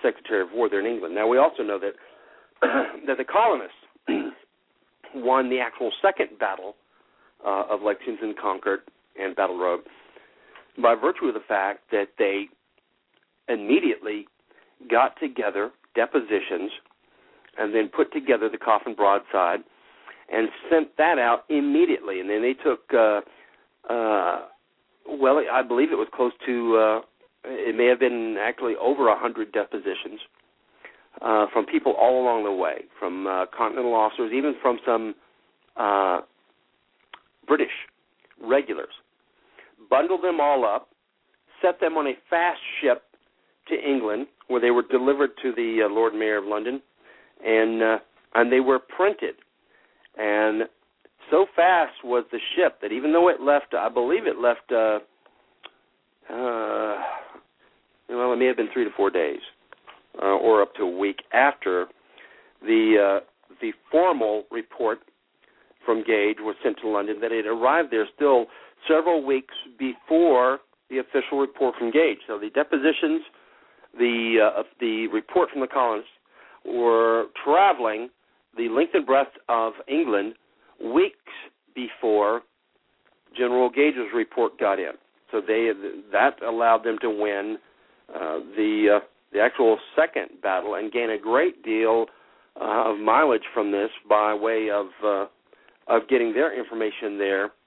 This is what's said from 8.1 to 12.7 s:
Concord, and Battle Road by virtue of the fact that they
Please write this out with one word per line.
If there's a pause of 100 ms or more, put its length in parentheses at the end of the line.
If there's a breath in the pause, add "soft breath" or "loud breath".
Concord, (380)
and
Battle
Road (1000 soft breath)
by
virtue
of
the
fact (120)
that
they (1000)